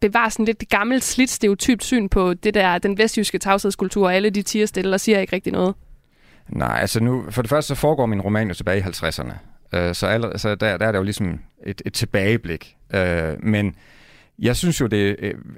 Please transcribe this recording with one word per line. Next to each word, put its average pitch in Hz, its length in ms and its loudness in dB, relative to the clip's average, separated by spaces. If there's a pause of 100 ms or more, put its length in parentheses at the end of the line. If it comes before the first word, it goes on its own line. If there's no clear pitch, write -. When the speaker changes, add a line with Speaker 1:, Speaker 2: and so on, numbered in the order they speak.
Speaker 1:
bevarer 220 280 2
sådan 214 180 -2
lidt 226 220 -2
gammelt, 233 340 0
slidt, - 280 2
stereotypt 202 540 2
syn 220 240 2
på 180 260 2
det 208 200 -2
der, 185 240 2
den 196 200 0
vestjyske 214 400 2
tavshedskultur, 196 680 2
og 180 80 4
alle 202 160 4
de 196 120 -4
tier 214 240 0
stille 185 280 -2
og 202 60 0
siger 208 180 4
ikke 190 180 -2
rigtig - 160 -4
noget? 185 220 2 (720)
Speaker 2:
Nej, 58 320 -2
altså 98 200 0
nu, 123 300 0
for 117 120 -2
det 110 60 -4
første, 143 260 0
så - 60 -6
foregår 147 260 2
min 104 140 0
roman 107 280 0
jo 87 60 -6
tilbage 92 240 0
i - 20 0
halvtredserne. 80 580 -6 (360)
Øh, 87 200 0
så - 120 -4
aller-, 104 320 -2
så 104 160 -2
der, 101 220 -2
der 104 100 0
er 110 60 0
der 98 60 2
jo 95 60 0
ligesom 95 360 -4 (260)
et, - 200 -6
et 104 60 -4
tilbageblik. 101 840 -2 (180)
Øh, 85 480 0
men 104 320 0 (640)
jeg 120 180 2
synes 175 240 0
jo, 127 60 2
det, 101 320 2
øh, 101 160 -6 (240)